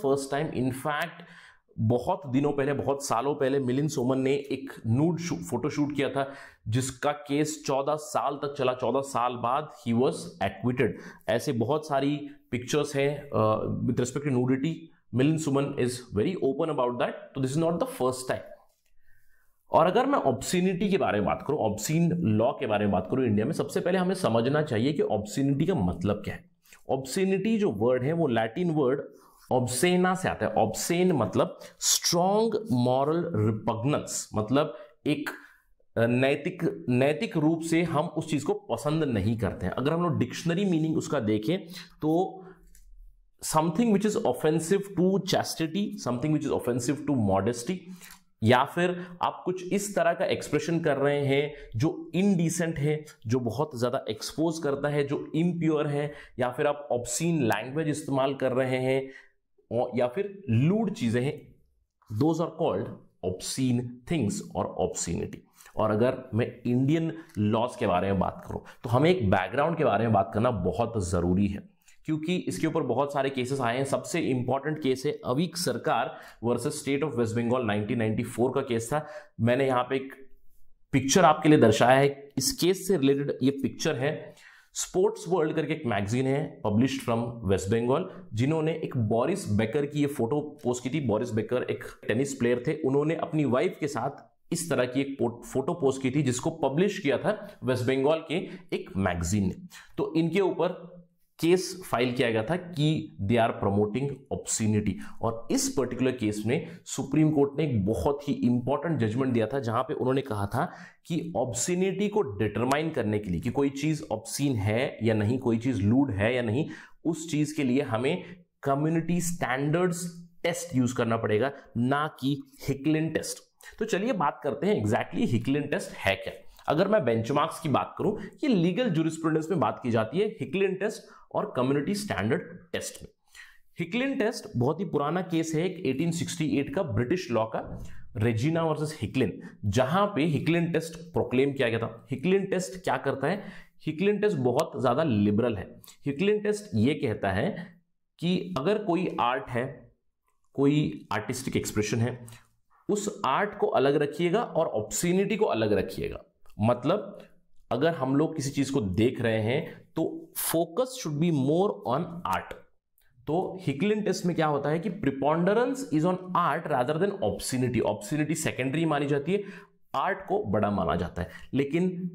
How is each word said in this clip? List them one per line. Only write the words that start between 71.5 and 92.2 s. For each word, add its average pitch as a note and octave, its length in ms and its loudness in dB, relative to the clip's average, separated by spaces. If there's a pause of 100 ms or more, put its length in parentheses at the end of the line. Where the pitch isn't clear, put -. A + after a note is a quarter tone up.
क्योंकि D#3 320 -2
इसके - 300 -2
ऊपर D3+ 160 0
बहुत C3+ 300 0
सारे C3+ 180 0
केसेस B2+ 300 -2
आए A#2+ 180 0
हैं। C3+ 60 0
सबसे - 360 -2
इंपॉर्टेंट C3+ 600 -2
केस C3 240 0
है D3 200 -2
अवीक D3 300 -2
सरकार C3+ 640 -2 (240)
वर्सेस A#2+ 420 -2
State C#3+ 240 0
of A#2+ 120 -2
West A2+ 180 0
Bengal, A#2+ 260 0
नाइनटीन G#2+ 340 -2
नाइंटी A2 240 0
फ़ोर - 320 0
का C#3 60 0
केस A#2 320 -2
था। D3+ 140 -2 (340)
मैंने B2+ 260 4
यहाँ B2 180 2
पे C3+ 120 -2
एक C3+ 180 -6 (800)
पिक्चर C#3 320 6
आपके D#3 240 6
लिए D3+ 100 10
दर्शाया B2 400 8
है, C#3 300 2 (100)
इस - 140 0
केस E3+ 360 0
से G3 80 4
रिलेटेड C#3 460 2
ये C3 80 6
पिक्चर C#3 440 -2
है। C3+ 400 -4 (400)
स्पोर्ट्स - 540 0
वर्ल्ड D#3+ 280 2
करके D#3 160 0
एक D#3 140 -4
मैगजीन A2 400 0
है, C#3+ 400 -2
published A#2+ 420 2
from A#2 440 -2
West F#2+ 220 0
Bengal, B2+ 300 2 (300)
जिन्होंने D#3 380 0
एक - 240 -6
बोरिस A#2+ 540 0
बेकर A2+ 360 0
की D3 140 -2
ये C#3+ 60 4
फोटो C#3+ 580 -2
पोस्ट B2 180 -2
की B2+ 80 -4
थी। B2 160 -2
बोरिस A2+ 240 0
बेकर A2 320 0
एक - 220 -6 (240)
टेनिस C3 260 0